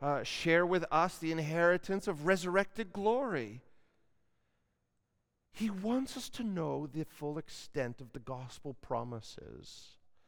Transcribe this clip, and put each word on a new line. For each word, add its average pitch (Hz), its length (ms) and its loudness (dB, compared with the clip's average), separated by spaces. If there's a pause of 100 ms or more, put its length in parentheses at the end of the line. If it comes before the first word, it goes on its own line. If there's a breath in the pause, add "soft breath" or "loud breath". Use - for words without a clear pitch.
uh, 143 220 2
share 170 420 4
with 175 280 4
us 170 260 4
the 160 140 -2
inheritance 170 760 4
of 151 180 -2
resurrected 185 680 2
glory. 202 680 0 (1900)
He 220 160 -2
wants 220 480 -2
us 254 120 -8
to - 160 -6
know 156 420 -2
the 147 200 -4
full 147 320 -6
extent - 600 -6
of 123 120 -16
the 139 80 -10
gospel 127 540 -10
promises. - 1200 -8 (320 soft breath)